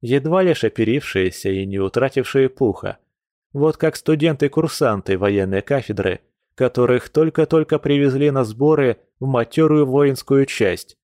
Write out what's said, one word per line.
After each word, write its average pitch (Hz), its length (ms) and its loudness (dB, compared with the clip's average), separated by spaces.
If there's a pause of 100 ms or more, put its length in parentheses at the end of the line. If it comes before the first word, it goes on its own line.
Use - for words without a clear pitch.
Едва 139 420 0
лишь 175 220 0
оперившиеся 107 840 -2
и 95 160 -4
не 98 120 -6
утратившие 131 680 0
пуха. 101 500 -4 (540)
Вот 151 240 0
как 160 200 -2
студенты-курсанты 143 1200 0
военной 98 440 0
кафедры, 101 580 -4 (340)
которых 123 560 0
только-только 156 680 0
привезли 143 520 0
на 135 140 0
сборы 131 540 0 (220)
в 131 60 -6
матёрую 147 600 2
воинскую 139 600 2
часть. - 500 -4 (100)